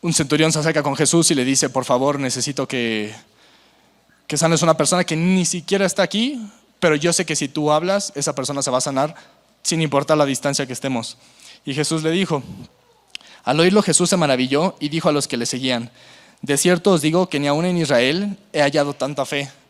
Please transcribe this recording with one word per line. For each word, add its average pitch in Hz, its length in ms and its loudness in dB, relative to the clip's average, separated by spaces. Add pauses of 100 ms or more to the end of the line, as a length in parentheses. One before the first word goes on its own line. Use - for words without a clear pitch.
un 170 140 -2
centurión 156 380 2
se 156 80 -2
acerca 156 240 0
con 143 100 0
Jesús 156 380 4
y - 20 2
le 131 100 2
dice, 135 240 0
"Por 131 160 -2
favor, 139 360 0
necesito 131 480 -4
que, 113 440 -2 (1160)
que 151 80 -4
sanes 165 260 2
a 175 40 2
una 160 100 4
persona 160 260 2
que 165 140 -2
ni 180 280 2
siquiera 185 400 -2
está 190 200 0
aquí, 233 360 -4 (380)
pero 160 160 4
yo 151 180 0
sé 170 140 0
que 165 80 -2
si 143 140 -4
tú 151 240 0
hablas, 185 420 0
esa 143 220 -4
persona 139 260 -4
se 139 80 -2
va 127 80 0
a 131 40 0
sanar, 143 340 -2 (480)
sin 165 180 0
importar 143 340 2
la 151 80 4
distancia 139 420 -2
que 127 60 -10
estemos". 123 460 -6 (460)
Y 139 100 -6
Jesús 156 300 -2
le 160 80 0
dijo, 170 320 -2 (1000)
al - 160 0
oírlo 190 240 4
Jesús 175 260 2
se 196 80 2
maravilló 139 600 2
y 147 100 -4
dijo 160 200 -2
a 156 40 2
los 143 140 0
que 127 100 -6
le 117 100 -4
seguían, 123 440 -4 (520)
"De 143 140 0
cierto 180 360 2
os 160 100 2
digo 170 260 2
que 143 120 -2
ni 143 80 0
aun 151 160 0
en 180 120 0
Israel 160 640 2 (140)
he 151 80 0
hallado 143 340 2
tanta 135 320 -4
fe". 143 240 -6 (200)